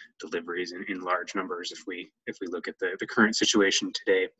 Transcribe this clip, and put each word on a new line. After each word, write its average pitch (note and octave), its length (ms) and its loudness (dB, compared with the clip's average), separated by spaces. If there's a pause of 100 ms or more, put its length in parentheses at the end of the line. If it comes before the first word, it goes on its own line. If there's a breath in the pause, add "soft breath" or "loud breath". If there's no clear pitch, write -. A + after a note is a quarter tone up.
(200 soft breath)
deliveries F2 520 -6
in, F#2 160 -10
in F#2 120 -4
large F2+ 340 -4
numbers F2+ 380 -4
if - 120 -14
we, F2+ 260 -10 (160)
if A2+ 140 -8
we F#2+ 60 -4
look F2 220 -6
at - 100 -10
the, F#2 220 -2
the A2 60 -4
current A2 300 4
situation G2 560 4
today, F#2+ 360 2 (120)